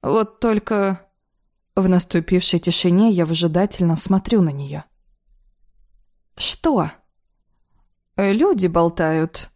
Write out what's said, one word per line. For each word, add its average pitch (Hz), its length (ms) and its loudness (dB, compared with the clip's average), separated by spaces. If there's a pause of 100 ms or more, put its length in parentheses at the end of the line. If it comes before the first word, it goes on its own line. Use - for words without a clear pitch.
"Вот 214 380 -2
только". 208 680 -2 (680)
В 190 120 2
наступившей 180 720 0
тишине 180 520 2
я 175 140 2
выжидательно 165 720 0
смотрю 190 460 0
на 160 80 2
нее. 143 320 -10 (1500)
"Что?" 214 540 -2 (1300)
"Люди 202 500 0
болтают". 165 880 -2